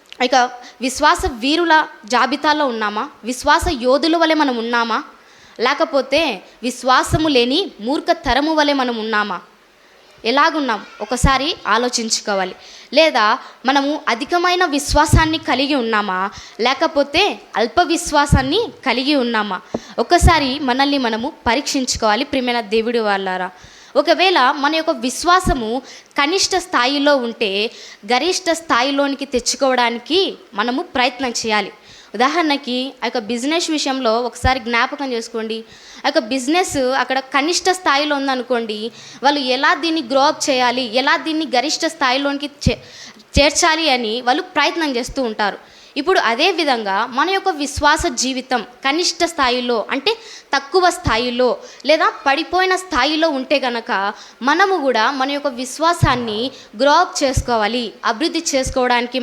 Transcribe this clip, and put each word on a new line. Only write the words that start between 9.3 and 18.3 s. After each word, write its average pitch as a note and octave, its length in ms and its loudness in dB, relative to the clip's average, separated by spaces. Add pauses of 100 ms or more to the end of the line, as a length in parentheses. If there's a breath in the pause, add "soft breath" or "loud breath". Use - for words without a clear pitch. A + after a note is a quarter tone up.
ఎలాగున్నాం C4+ 600 0 (160)
ఒకసారి C4+ 540 0 (120)
ఆలోచించుకోవాలి. A3 880 -2 (380 loud breath)
లేదా B3+ 460 4 (260 loud breath)
మనము C#4 420 0
అధికమైన F4 580 0
విశ్వాసాన్ని D#4 720 2
కలిగి C#4+ 380 0
ఉన్నామా, G#3 540 -2 (320 loud breath)
లేకపోతే C#4+ 800 0 (160)
అల్ప A#3 260 2
విశ్వాసాన్ని D4 800 2 (260)